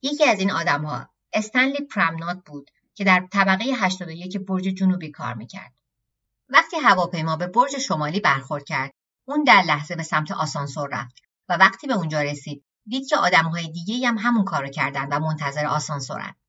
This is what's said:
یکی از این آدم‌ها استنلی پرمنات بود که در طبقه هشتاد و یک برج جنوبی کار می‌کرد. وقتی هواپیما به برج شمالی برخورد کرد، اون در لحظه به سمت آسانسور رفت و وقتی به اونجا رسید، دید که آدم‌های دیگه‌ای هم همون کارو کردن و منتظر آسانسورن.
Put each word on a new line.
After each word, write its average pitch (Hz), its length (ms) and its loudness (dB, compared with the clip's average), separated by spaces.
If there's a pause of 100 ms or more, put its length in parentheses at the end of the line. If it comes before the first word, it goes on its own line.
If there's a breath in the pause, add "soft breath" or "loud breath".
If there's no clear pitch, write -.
یکی 294 220 2
از 220 160 4
این 190 100 2
آدم‌ها 147 580 -2 (240)
استنلی 254 480 0
پرمنات 175 680 -2
بود 147 240 -14 (240)
که 202 100 -6
در 185 280 4
طبقه 202 440 2
هشتاد 185 320 -2
و - 20 -12
یک 180 280 -8
برج 185 260 -2
جنوبی 185 460 0
کار 117 240 -8
می‌کرد. 107 380 -14 (760)
وقتی 330 280 4
هواپیما 175 600 2
به 175 100 -4
برج 262 320 2
شمالی 160 420 -2
برخورد 143 440 0
کرد، 135 260 -4 (340)
اون 294 200 0
در 214 180 8
لحظه 156 340 -2
به 160 60 -6
سمت 151 280 -2
آسانسور 147 600 -4
رفت 120 220 -10 (340)
و 180 80 0
وقتی 196 300 4
به 262 80 0
اونجا 156 280 0
رسید، 147 420 -8 (240)
دید 269 200 -6
که 302 80 2
آدم‌های 170 520 2
دیگه‌ای 185 380 -4
هم 226 120 0
همون 226 260 2
کارو 143 240 -4
کردن 139 440 -2
و 147 80 0
منتظر 151 460 -2
آسانسورن. 139 680 -6 (140)